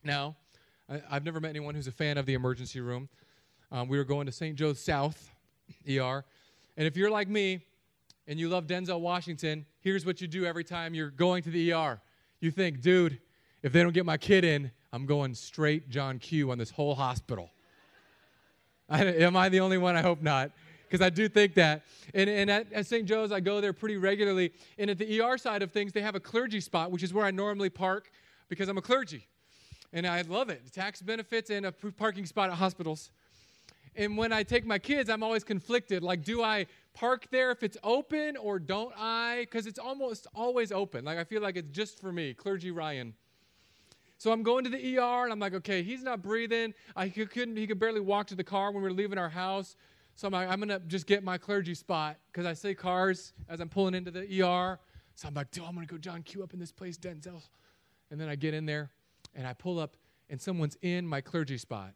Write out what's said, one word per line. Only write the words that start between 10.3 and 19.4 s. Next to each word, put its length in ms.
every 200
time 300
you're 160
going 320
to 80
the 100
E 120
R. 280
You 100
think, 300
"Dude, 400
if 100
they 100
don't 120
get 120
my 100
kid 280
in, 260
I'm 140
going 280
straight 540
John 300
Q 320
on 80
this 120
whole 240
hospital." 560
<laughs> 720
I, 160
am 320
I 120